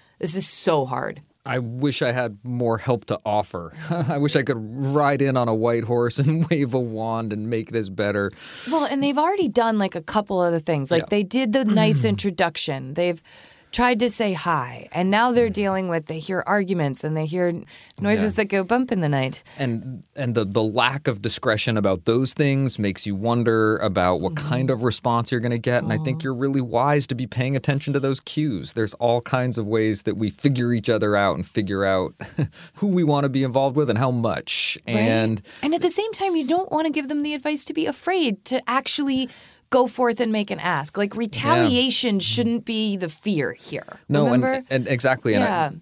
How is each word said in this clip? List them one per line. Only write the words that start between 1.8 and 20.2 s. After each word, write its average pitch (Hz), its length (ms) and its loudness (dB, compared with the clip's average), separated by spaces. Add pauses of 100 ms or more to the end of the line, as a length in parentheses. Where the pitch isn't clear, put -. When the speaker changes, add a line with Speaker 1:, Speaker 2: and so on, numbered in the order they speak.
Speaker 2:
I 123 100 2
had 120 300 -4
more 123 360 0
help 120 280 -2
to - 200 -4
offer. 98 560 -2
<laughs> 160 80 -6
I 165 280 -2
wish 143 160 2
I 147 80 2
could 127 160 -2
ride 139 640 0
in 135 160 2
on 120 120 2
a 113 60 2
white 117 300 2
horse 120 340 0
and 156 280 2
<laughs> - 40 -2
wave 143 220 0
a 131 80 2
wand 113 540 -4
and 107 160 -6
make 110 220 -2
this 110 180 -2
better. 101 400 0 (400)
Speaker 1:
Well, 302 160 2
and 277 160 -2
they've 285 160 0
already 349 300 2
done, 226 300 2
like, 190 160 0
a 170 80 -6
couple 202 380 0
other 170 180 2
things. 151 320 -2
Like, 165 120 4
Speaker 2:
Yeah. - 80 -8
Speaker 1:
they 208 120 2
did 220 300 0
the 262 140 4
nice 214 380 4
Speaker 2:
<clears throat> 214 80 4
Speaker 1:
introduction. 165 800 -2
They've 175 260 0 (520)
tried 247 260 2
to 240 100 4
say 214 240 0
hi, 147 600 -2
and 180 180 0
now 233 220 4
they're 233 180 4
dealing 190 380 0
with, 165 180 -2
they 160 140 -8
hear 180 260 -2
arguments 180 580 0
and 156 100 -2
they 156 120 -2
hear 175 260 0 (480)
noises 208 320 2
Speaker 2:
Yeah. - 40 -8
Speaker 1:
that 220 100 2
go 196 180 0
bump 247 260 0
in 190 100 0
the 156 80 2
night. 139 340 -2 (160)
Speaker 2:
And, 123 440 -4 (120)
and 123 200 -2